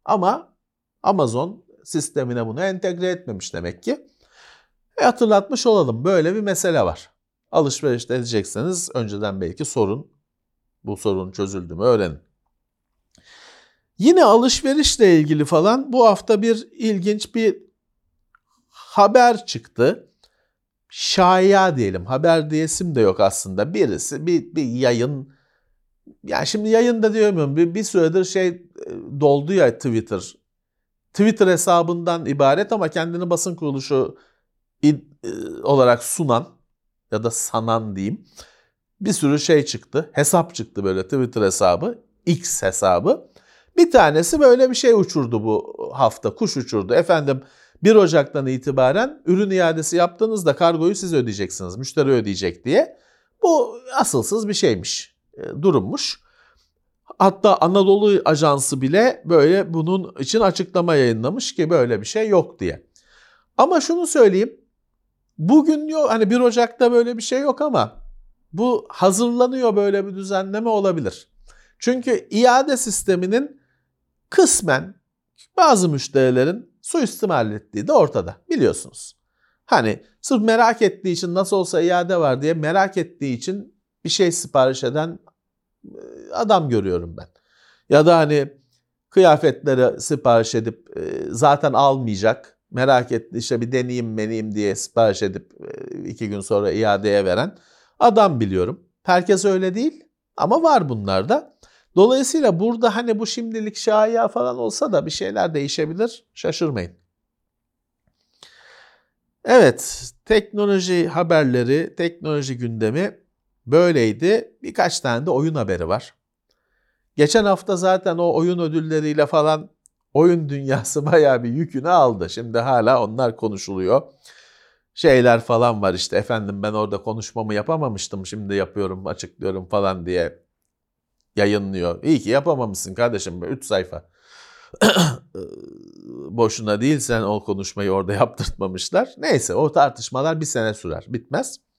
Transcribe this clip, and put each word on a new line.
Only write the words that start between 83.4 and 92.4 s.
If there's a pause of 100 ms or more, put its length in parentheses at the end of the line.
bir
şey
sipariş
eden, (680)
e, (420)
adam
görüyorum
ben. (600)
Ya
da
hani (580)
kıyafetleri
sipariş
edip,
e,
zaten
almayacak, (160)